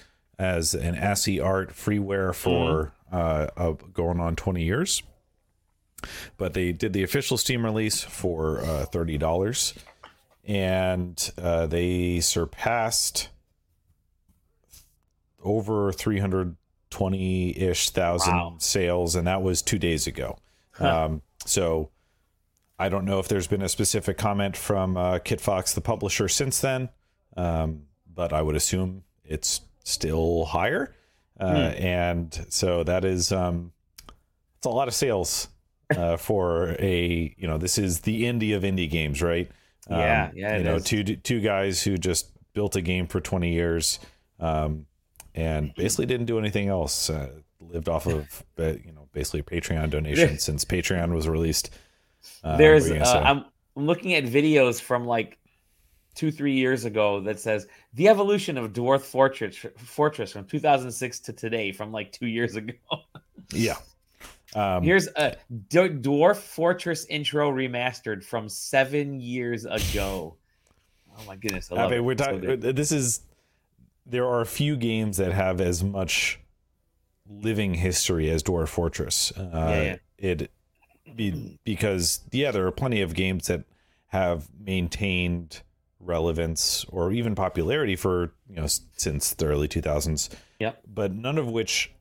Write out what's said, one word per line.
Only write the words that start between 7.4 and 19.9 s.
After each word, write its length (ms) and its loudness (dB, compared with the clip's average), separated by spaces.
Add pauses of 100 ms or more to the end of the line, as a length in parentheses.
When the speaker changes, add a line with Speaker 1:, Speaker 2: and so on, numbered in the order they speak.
Speaker 1:
release 360 0
for, 600 -2
uh, 240 -2
thirty 320 -2
dollars. 560 0 (720)
And, 920 0
uh, 300 2
they 540 2
surpassed 1080 0 (2250)
over 480 0
three 280 0
hundred 360 0 (340)
twenty-ish 1040 0
thousand 440 2
Speaker 2:
Wow. 240 -2
Speaker 1:
sales, 560 0
and 120 0
that 140 2
was 200 2
two 180 0
days 280 0